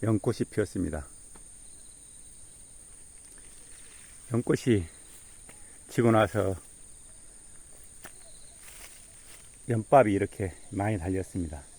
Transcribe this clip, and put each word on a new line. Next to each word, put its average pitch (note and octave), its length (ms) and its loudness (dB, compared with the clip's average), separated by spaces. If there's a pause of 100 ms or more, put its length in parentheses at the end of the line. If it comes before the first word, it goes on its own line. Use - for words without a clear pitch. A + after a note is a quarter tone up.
연꽃이 A2 360 0 (120)
피었습니다. E2+ 560 -4 (3250)
연꽃이 A#2 500 2 (1040)
지고 A#2 220 4
나서 G2+ 440 4 (3250)
연밥이 A2+ 420 6
이렇게 G2 420 0 (180)
많이 G#2 260 0
달렸습니다. E2+ 680 -4 (160)